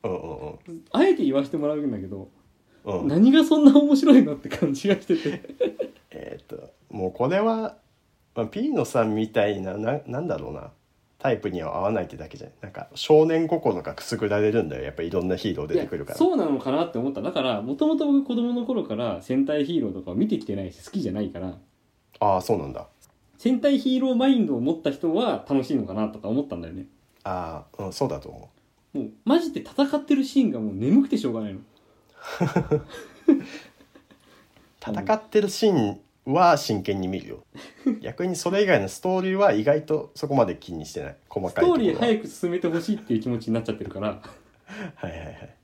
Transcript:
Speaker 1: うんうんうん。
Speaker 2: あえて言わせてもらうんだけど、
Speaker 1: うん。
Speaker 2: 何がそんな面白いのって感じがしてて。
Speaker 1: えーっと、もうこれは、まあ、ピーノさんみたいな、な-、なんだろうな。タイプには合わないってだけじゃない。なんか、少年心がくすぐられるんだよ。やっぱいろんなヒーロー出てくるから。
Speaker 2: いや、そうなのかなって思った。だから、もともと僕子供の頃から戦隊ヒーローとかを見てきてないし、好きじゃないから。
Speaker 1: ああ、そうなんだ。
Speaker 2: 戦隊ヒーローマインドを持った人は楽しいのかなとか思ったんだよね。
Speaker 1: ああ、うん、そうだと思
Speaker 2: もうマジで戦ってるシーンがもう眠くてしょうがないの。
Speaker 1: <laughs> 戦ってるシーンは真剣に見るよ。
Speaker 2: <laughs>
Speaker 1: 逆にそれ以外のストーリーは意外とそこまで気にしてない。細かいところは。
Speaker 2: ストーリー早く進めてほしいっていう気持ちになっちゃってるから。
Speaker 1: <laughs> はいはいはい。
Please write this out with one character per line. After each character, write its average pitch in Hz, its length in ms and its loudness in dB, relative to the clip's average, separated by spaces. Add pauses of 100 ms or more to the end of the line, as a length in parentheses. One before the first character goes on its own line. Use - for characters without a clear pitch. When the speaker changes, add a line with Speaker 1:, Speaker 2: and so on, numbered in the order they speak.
Speaker 1:
う - 40 -4
ん 92 40 -4
う 90 40 -4
ん - 240 -10 (280)
う 170 40 -16
ん。 165 200 -16
Speaker 2:
あ 262 140 2
え 392 100 6
て - 80 -2
言 135 100 2
わ 139 100 2
せ 139 80 -8
て 165 60 -4
も 147 100 -2
ら 151 80 -2
う - 20 -4
ん 147 120 -2
だ 107 100 -6
け 95 80 -10
ど、 98 220 -12 (540)
Speaker 1:
う 95 220 -4
ん。 - 20 2
Speaker 2:
何 196 240 6
が 311 140 8
そ 311 120 4
ん 294 80 6
な 277 120 12
面 294 180 6
白 277 220 8
い 240 60 8
の 147 120 -2
っ - 20 -14
て - 120 -12
感 143 240 -2
じ 196 160 -2
が 196 60 6
し - 120 -14
て 180 80 2
て。 - 260 -4 (680)
Speaker 1:
え - 280 -14
ー - 40 -20
っ - 20 -20
と、 - 280 -18 (160)
も 92 180 -6
う 92 40 -4
こ 127 180 0
れ 185 100 2
は、 220 380 -2 (580)
ま 117 80 -2
あ、 - 40 -2
ピ 202 140 -6
ー 285 120 -2
ノ 160 100 0
さ 117 200 0
ん 107 120 0
み 110 140 -2
た 104 180 2
い 101 140 -2
な、 95 160 -8
な-、 123 280 -4
な 127 140 -8
ん 175 80 -6
だ 107 100 -4
ろ 64 140 -10
う - 20 -12
な。 - 180 -14 (460)
タ - 140 -2
イ 110 60 0
プ 104 120 -4
に 90 120 -6
は 78 160 -6
合 87 60 -2
わ 104 100 0
な 101 80 0
い - 20 -4
っ - 40 -8
て 69 100 -16
だ 76 100 -14
け - 100 -18
じ - 60 -16
ゃ - 40 -16
な - 40 -20
い。 - 120 -20
な 98 60 -14
ん - 40 -20
か、 - 220 -14
少 156 300 6
年 160 220 0
心 135 340 0
が 76 140 -10
く - 60 -14
す - 160 -6
ぐ 107 100 -2
ら 104 140 2
れ 107 100 4
る 110 120 2
ん 80 40 -4
だ 65 100 -8
よ。 65 60 -8
や 67 80 -8
っ - 20 -18
ぱ 82 100 -6
い 85 60 -4
ろ 90 140 -2
ん 92 60 -2
な 90 80 0
ヒ 104 140 -4
ー 76 60 -4
ロ 73 60 -6
ー 76 40 -8
出 170 120 0
て 139 80 -4
く - 80 -8
る 143 100 -8
か - 80 -14
ら。 - 60 -12
Speaker 2:
い - 20 4
や、 339 60 4
そ 370 60 2
う 302 40 0
な 190 80 0
の 143 140 0
か 131 140 -4
な 160 100 0
っ 165 80 -6
て - 60 -6
思 131 140 -4
っ - 20 -8
た。 95 80 -8
だ 151 100 -4
か 165 100 -2
ら、 117 200 -2
も 123 140 -6
と 302 120 2
も 320 80 2
と 294 100 0
僕 277 200 2
子 240 100 -4
供 240 180 -2
の 240 120 -4
頃 240 180 -2
か 107 140 -6
ら 104 240 -4
戦 135 240 0
隊 147 180 0
ヒ 156 160 -2
ー 123 40 -2
ロ 104 80 -2
ー - 20 -8
と 92 80 -10
か 90 100 -12
を 92 40 -6
見 113 120 2
て - 100 -2
き - 80 -8
て 101 120 -6
な 98 60 -6
い 87 100 -10
し、 - 100 -20
好 - 80 -20
き 196 80 -4
じ 120 100 -4
ゃ 87 40 -6
な 107 80 -4
い 95 80 -4
か 85 100 -12
ら。 90 180 -10 (640)
Speaker 1:
あ 101 160 2
あ、 92 60 0
そ 110 140 0
う - 20 -4
な 73 80 -6
ん 69 80 -10
だ。 - 140 -12 (500)
Speaker 2:
戦 247 240 0
隊 285 180 4
ヒ 262 180 0
ー 247 40 2
ロ 262 100 2
ー 240 40 2
マ 262 120 4
イ 269 100 6
ン 208 80 4
ド 139 120 0
を - 20 -2
持 139 140 0
っ 160 80 -6
た 147 100 0
人 160 240 -2
は 202 340 0
楽 135 140 2
し 156 100 -4
い 135 40 2
の 104 80 0
か 95 80 -10
な 107 160 -2
と - 100 -14
か 98 80 -8
思 123 140 0
っ 139 60 -6
た 87 100 -8
ん 85 40 -8
だ 82 60 -10
よ 85 60 -14
ね。 95 140 -12 (360)
Speaker 1:
あ 90 400 -8 (140)
あ、 101 80 -8
う - 20 -6
ん、 90 60 -10
そ - 140 -2
う - 20 -2
だ 71 100 -6
と - 80 -16
思 - 220 -18 (440)
Speaker 2:
も 135 100 -4
う 110 80 -10 (140)
マ 294 140 4
ジ 330 140 -4
で - 80 -8
戦 - 240 -2 (120)
っ 285 60 -2
て 285 120 2
る 262 80 0
シ 269 180 2
ー 226 60 4
ン 160 40 0
が 123 80 -4
も 107 120 -4
う 95 40 -8
眠 156 280 4
く 269 60 -2
て - 80 0
し 214 80 -4
ょ 123 60 0
う - 20 -4
が 110 80 -4
な 104 80 -6
い 95 40 -10
の。 92 60 -12
Speaker 1:
<laughs> - 1700 -2 (1500)
戦 196 280 -2
っ 214 160 -2
て 214 120 4
る 196 80 -2
シ 220 180 0
ー 202 60 6
ン 104 260 2 (260)
は 160 320 6
真 104 260 -2
剣 98 180 -2
に 92 60 -2
見 95 120 -4
る - 100 -14
よ。 - 140 -16 (280)
Speaker 2:
<laughs> - 300 -4
Speaker 1:
逆 - 240 -6
に 180 100 -2
そ 175 160 -2
れ 196 120 2
以 - 20 4
外 156 160 4
の 98 60 -2
ス - 140 -12
ト 185 180 0
ー - 40 -2
リ 190 80 -2
ー 190 40 0
は 202 180 4
意 110 100 0
外 151 220 2
と - 300 -4
そ 147 120 -8
こ 139 80 0
ま 135 100 6
で 87 100 -6
気 - 180 -14
に 78 120 -8
し - 80 -16
て 78 80 -8
な 69 100 -10
い。 - 40 -18 (140)
細 95 240 -6
か - 80 0
い 339 40 6
と 359 60 6
こ 330 60 4
ろ 240 80 0
は。 170 100 2
Speaker 2:
ス - 40 -8
ト 240 60 2
ー 233 40 2
リ 220 60 4
ー - 20 -2
早 - 20 -2
く - 80 -10
進 - 240 -6
め 180 80 -2
て 175 80 -2
ほ 165 120 -2
し 208 140 -4
い - 40 0
っ - 20 -10
て - 140 -4
い 110 40 0
う - 40 0
気 123 80 -4
持 117 100 -2
ち - 80 -10
に 113 60 0
な 117 80 0
っ - 20 -10
ち - 60 -8
ゃ 110 40 -4
っ 107 40 -8
て - 60 -10
る 104 80 -12
か 95 80 -10
ら。 101 220 -4
Speaker 1:
<laughs> - 760 -18
は - 120 -12
い 87 40 -10
は 82 60 -12
い - 20 -12
は - 120 -12
い。 - 320 -20